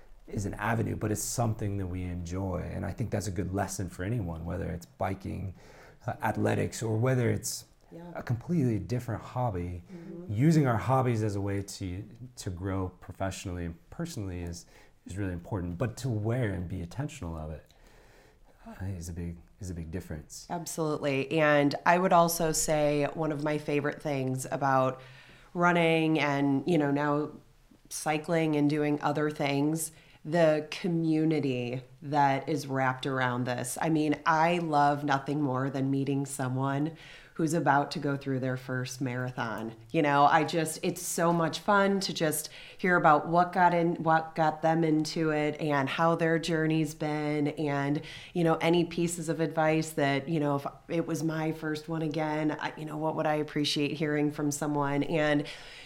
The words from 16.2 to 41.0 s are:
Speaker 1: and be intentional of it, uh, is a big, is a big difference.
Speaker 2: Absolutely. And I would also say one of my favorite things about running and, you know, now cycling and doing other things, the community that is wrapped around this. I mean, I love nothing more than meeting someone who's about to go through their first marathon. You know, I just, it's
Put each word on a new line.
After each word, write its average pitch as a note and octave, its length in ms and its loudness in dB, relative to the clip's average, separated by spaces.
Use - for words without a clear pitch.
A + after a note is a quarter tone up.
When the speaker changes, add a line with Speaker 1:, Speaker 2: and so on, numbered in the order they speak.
Speaker 1:
and F#2 180 -6
be F#2 100 -6
intentional F2 560 -8
of D#2 160 -8
it, - 140 -12
uh, G#3+ 200 -12
is E2 120 -12
a E2+ 40 -10
big, E2+ 220 -8
is F#2 120 -10
a - 20 -8
big E2 180 -10
difference. - 580 -12
Speaker 2:
Absolutely. D3+ 840 -2
And D3 420 6
I F3 120 6
would F#3 160 2
also E3+ 400 4
say D3 640 2
one D#3 160 -2
of C#3+ 120 -4
my D3+ 140 0
favorite D3 440 -2
things C3 500 -2
about C3 500 2
running E3 640 4
and, C#3 480 2
you F3 100 4
know, C#3+ 140 2
now D3 380 0
cycling D#3+ 640 0
and D3 140 4
doing D3 320 0
other D3+ 300 0
things, D3+ 600 0
the D#3 460 4
community D#3 1120 0
that C#3 440 2
is C3+ 200 -4
wrapped C3 400 -2
around B2+ 380 0
this. B2 360 -4
I E3 80 0
mean, D3+ 260 2
I E3 340 4
love D3 440 2
nothing C#3+ 380 0
more C3 280 0
than C3+ 200 -2
meeting C#3 360 0
someone C3+ 640 -2
who's D#3+ 200 0
about C#3+ 360 4
to F3 100 -6
go C#3+ 180 -2
through C3+ 200 -2
their B2+ 200 -2
first B2+ 420 -4
marathon. B2 720 -4
You D#3+ 100 2
know, C#3+ 240 6
I D3+ 180 6
just, D#3+ 400 -2
it's F3 180 -2